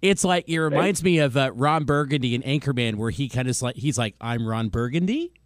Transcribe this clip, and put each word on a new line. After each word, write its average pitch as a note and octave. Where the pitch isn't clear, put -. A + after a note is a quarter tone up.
it's F#3+
like, F3+
it E3
reminds D#3+
me F3
of, C#3
uh, C3+
Ron D3+
Burgundy C#3+
in A#2+
Anchorman, B2+
where A2
he C3
kinda B2+
s-, B2
like, B2
he's B2+
like, A2+
I'm A#2
Ron A2+
Burgundy. E3+